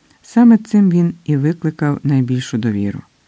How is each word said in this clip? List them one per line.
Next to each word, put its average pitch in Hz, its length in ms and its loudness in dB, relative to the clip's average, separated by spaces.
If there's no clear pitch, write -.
Саме 233 360 4
цим 208 320 0
він 170 240 0
і 151 120 -2
викликав 156 640 -4
найбільшу 127 560 -2
довіру. 101 440 -4